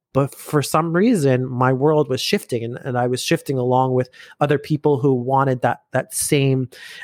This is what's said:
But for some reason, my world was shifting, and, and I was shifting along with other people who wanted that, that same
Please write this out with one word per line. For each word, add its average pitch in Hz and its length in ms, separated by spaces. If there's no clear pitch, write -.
But 139 200
for - 280
some 165 320
reason, 160 520
my 127 280
world 147 340
was 127 140
shifting, 123 420
and, 120 140
and 123 200
I 123 100
was 123 140
shifting 147 360
along 127 380
with 127 140
other 143 180
people 147 400
who 135 160
wanted 131 480
that, 120 200
that - 220
same 135 560